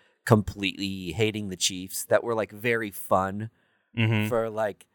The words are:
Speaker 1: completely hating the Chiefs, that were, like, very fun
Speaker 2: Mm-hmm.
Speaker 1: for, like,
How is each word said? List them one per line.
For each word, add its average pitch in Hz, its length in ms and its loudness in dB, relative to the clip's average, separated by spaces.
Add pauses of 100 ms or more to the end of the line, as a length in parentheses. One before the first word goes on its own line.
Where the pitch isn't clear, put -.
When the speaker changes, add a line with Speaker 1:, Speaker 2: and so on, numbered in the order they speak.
(260)
Speaker 1:
completely 98 880 0
hating 104 360 -2
the 92 60 -6
Chiefs, 92 500 -4
that - 180 2
were, 117 120 -2
like, 104 160 -2
very 113 400 -2
fun 98 580 0 (480)
Speaker 2:
Mm-hmm. 110 300 4
Speaker 1:
for, 113 240 0
like, 107 440 -4